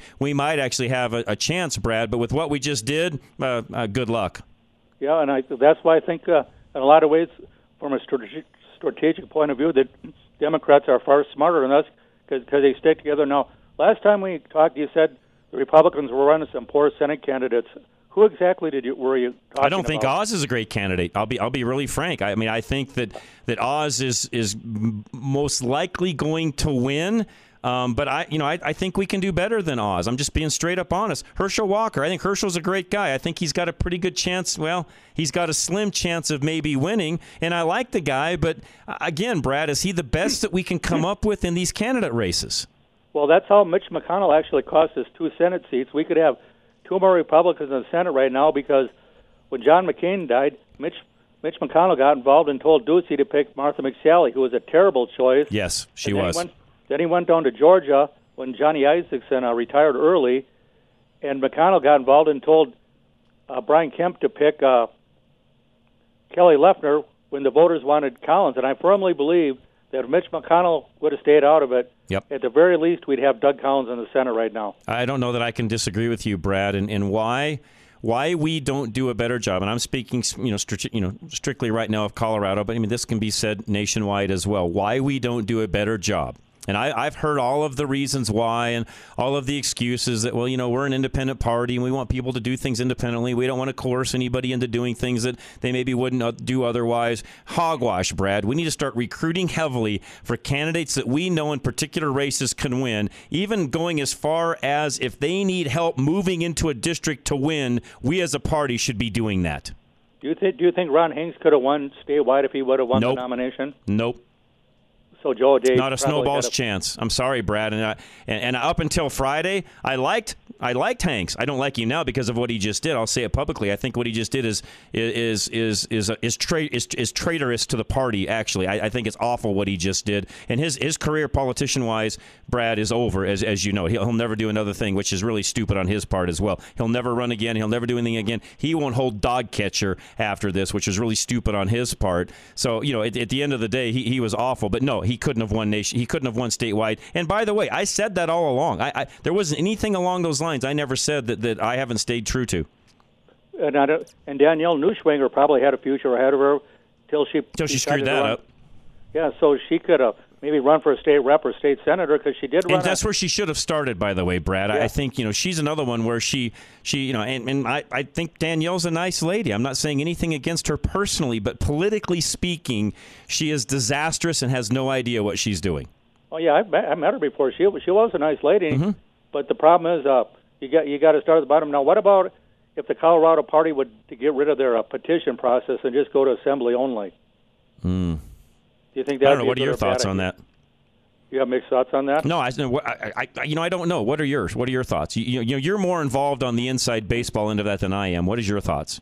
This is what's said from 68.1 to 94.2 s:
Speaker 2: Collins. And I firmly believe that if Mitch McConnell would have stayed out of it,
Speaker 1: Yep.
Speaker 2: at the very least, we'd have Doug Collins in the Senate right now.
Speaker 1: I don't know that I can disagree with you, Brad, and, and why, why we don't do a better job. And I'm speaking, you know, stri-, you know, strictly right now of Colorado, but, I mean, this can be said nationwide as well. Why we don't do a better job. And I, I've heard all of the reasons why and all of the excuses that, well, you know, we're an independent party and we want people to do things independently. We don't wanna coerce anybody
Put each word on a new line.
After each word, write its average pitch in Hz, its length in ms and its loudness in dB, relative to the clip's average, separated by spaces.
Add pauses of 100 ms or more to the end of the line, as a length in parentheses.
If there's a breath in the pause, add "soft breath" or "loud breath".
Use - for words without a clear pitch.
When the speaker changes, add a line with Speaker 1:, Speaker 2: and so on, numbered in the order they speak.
Speaker 2:
Collins. 160 340 2
And 131 100 0
I 135 80 0
firmly 190 380 2
believe 147 460 2 (320)
that 131 140 -4
if 120 60 -10
Mitch 175 220 2
McConnell 165 540 2 (140)
would 151 120 0
have 139 80 -4
stayed 147 240 6
out 151 180 6
of 127 100 0
it, 123 200 0 (160)
Speaker 1:
Yep. 95 220 -2
Speaker 2:
at 135 120 -8
the 131 60 0
very 165 300 6
least, 165 280 0
we'd 135 120 0
have 131 220 2
Doug 139 200 2
Collins 135 300 -2
in 120 80 -8
the 113 140 -8
Senate 127 200 0
right 113 200 0
now. 107 240 -8 (100)
Speaker 1:
I 120 180 -2
don't 135 160 -2
know 123 120 -2
that 120 100 -2
I 117 80 -2
can 113 180 -2
disagree 110 400 -2
with 113 160 -4
you, 104 140 -2
Brad, 98 360 0
and, 101 160 -2
and 101 200 -2
why, 123 500 -2 (400 soft breath)
why 127 340 -2
we 160 260 -2
don't 135 340 -4
do 131 160 -2
a 120 40 -4
better 117 240 -2
job. 98 240 -2
And 98 80 -2
I'm 113 80 -2
speaking, 123 440 -6 (160)
you 127 120 -2
know, 101 60 -2
stri-, - 360 -8
you 113 100 -2
know, 92 120 -4 (140)
strictly 131 420 -4
right 110 200 -2
now 107 160 -2
of 104 80 -8
Colorado, 104 500 -2
but, 113 120 -4
I - 20 -2
mean, 110 120 -2
this 120 140 -4
can 117 140 -4
be 107 120 -2
said 107 380 -4
nationwide 101 640 0
as 95 160 -2
well. 98 220 0
Why 101 320 0
we 135 180 -2
don't 120 280 -4
do 113 140 -2
a 107 80 -2
better 104 300 -2
job. 85 380 -4 (300)
And 98 100 -2
I, 131 160 -2 (140)
I've 151 80 -6
heard 147 240 -2
all 135 260 0
of 139 120 -6
the 147 100 -4
reasons 135 440 -2
why 117 400 0
and 117 140 -2 (320 loud breath)
all 135 200 0
of 135 100 -4
the 143 100 -4
excuses 120 680 -2
that, 113 120 -4
well, 117 100 -2
you 131 120 -4
know, 123 100 -2
we're 127 160 0
an 139 80 -2
independent 131 480 -2
party 120 360 0
and 123 60 -2
we 127 80 -2
want 131 200 -4
people 127 240 -4
to 123 60 -6
do 123 180 -4
things 123 200 -4
independently. 123 540 -2
We 123 140 0
don't 131 120 -2
wanna 131 140 -4
coerce 127 420 -4
anybody 127 380 -2